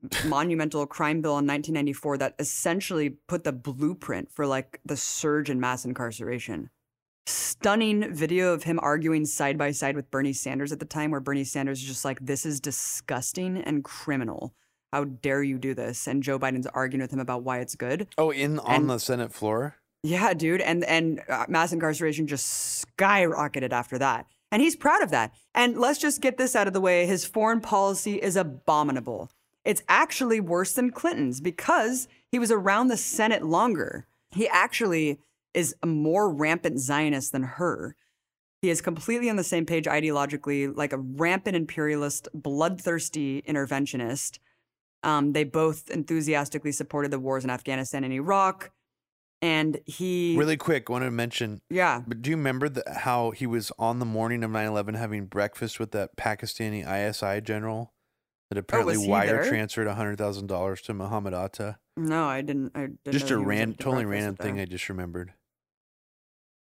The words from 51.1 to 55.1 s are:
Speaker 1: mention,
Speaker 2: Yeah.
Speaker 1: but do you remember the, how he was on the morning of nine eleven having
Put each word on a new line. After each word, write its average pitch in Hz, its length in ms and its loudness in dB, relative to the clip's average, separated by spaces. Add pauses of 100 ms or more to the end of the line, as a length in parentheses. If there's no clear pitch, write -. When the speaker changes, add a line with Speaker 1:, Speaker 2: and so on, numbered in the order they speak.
Speaker 1:
mention, 117 480 -2 (100)
Speaker 2:
Yeah. 165 340 2
Speaker 1:
but 117 180 -6
do 139 80 -2
you 160 60 2
remember 139 320 0
the, 127 140 -4 (100)
how 120 380 0
he 127 160 -6
was 117 320 -2
on 117 220 0
the 123 40 -2
morning 113 380 0
of 110 80 -2
nine 110 160 0
eleven 107 300 -2
having 107 300 -6